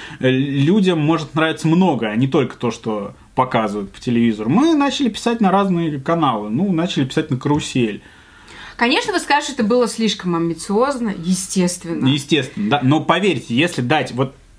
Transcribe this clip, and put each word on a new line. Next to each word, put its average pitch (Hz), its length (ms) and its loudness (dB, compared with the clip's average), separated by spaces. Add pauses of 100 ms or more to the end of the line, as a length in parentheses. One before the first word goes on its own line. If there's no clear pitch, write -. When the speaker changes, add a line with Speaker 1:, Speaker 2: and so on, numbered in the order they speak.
(200)
Speaker 1:
э, 127 100 2
людям 147 720 2
может 156 360 0
нравиться 160 320 0
много, 160 420 4
а 107 80 -4
не 131 100 4
только 131 300 0
то, 120 120 -4
что 104 440 -6 (200)
показывают 104 600 -2
по - 80 -20
телевизору. 117 480 0
Мы 294 260 4
начали 277 340 0
писать 233 320 -2
на 190 100 4
разные 170 480 0
каналы. 131 500 0
Ну, 175 240 0
начали 160 320 0
писать - 260 -2
на 127 60 -2
«Карусель». 127 640 -2 (720)
Speaker 2:
Конечно, 381 360 0
вы 349 80 0
скажете, 294 340 -2
это 233 120 -2
было 233 240 2
слишком 196 460 -2
амбициозно, 202 840 -2
естественно. 175 880 -2
Speaker 1:
Естественно, 135 640 0
да. 139 120 2
Но 143 200 4
поверьте, 165 520 0
если 156 280 0
дать, 131 320 0
вот 131 220 -2 (240)